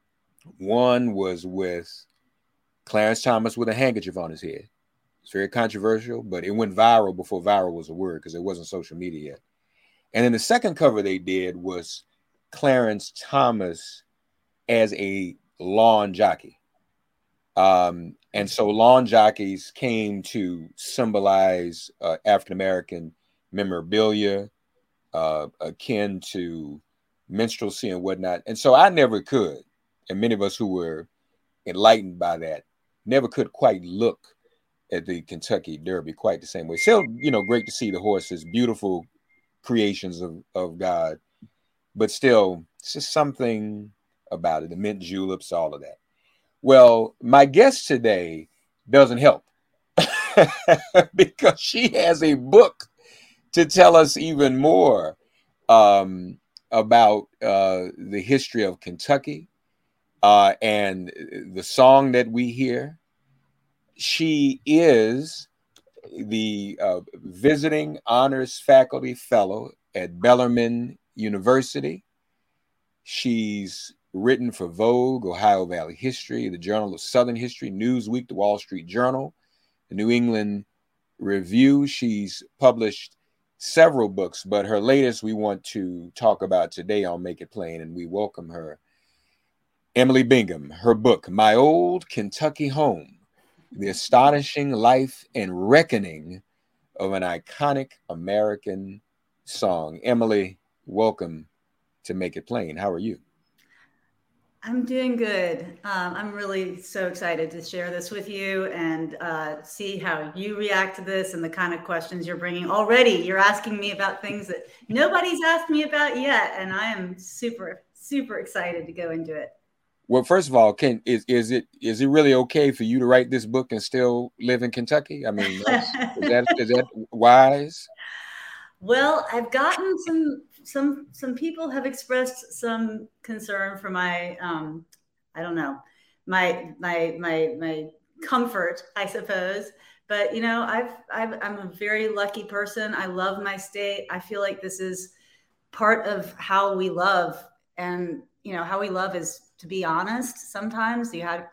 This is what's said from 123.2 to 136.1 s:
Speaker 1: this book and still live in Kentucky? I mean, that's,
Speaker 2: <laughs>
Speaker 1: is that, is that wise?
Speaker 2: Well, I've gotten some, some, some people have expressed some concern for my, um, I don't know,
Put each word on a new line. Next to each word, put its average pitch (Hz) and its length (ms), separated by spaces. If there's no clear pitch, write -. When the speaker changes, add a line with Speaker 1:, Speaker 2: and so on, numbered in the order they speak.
Speaker 1:
this 120 160
book 127 240
and 110 100
still 123 600
live 123 240
in 120 80
Kentucky? 143 560
I - 20
mean, 190 340
that's, 240 240
Speaker 2:
<laughs> - 60
Speaker 1:
is 294 100
that, 240 160
is - 120
that 127 160
wise? 131 760
Speaker 2:
Well, 285 520
I've 233 200
gotten 339 480
some, 320 420
some, 277 480
some 254 240
people 320 340
have 262 160
expressed 254 680
some 226 520
concern 196 560
for 196 100
my, 180 500
um, 160 460
I 160 60
don't 170 140
know, 139 240